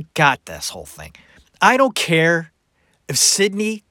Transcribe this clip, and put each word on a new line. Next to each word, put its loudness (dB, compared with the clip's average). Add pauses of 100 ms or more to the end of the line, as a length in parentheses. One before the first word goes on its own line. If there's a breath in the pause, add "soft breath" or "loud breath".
(140)
got 0
this -12
whole -14
thing. -20 (460 soft breath)
I 4
don't 2
care 0 (560)
if -6
Sidney 0